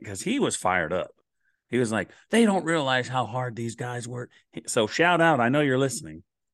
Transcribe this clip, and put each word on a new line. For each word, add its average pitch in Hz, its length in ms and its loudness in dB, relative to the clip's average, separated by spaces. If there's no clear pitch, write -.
'cause 98 180 -10
he 262 180 -2
was 147 180 -2
fired 90 340 0
up. 87 200 -4
He 120 80 -2
was 117 160 0
like, 107 160 -2
"They 226 160 4
don't 190 200 2
realize 135 420 0
how 127 180 -2
hard 123 300 -6
these 117 200 -6
guys 123 320 -8
work." 123 240 -10
So 110 200 2
shout 170 340 2
out, 160 180 6
I 117 100 4
know 147 120 4
you're 135 160 2
listening. 135 460 -4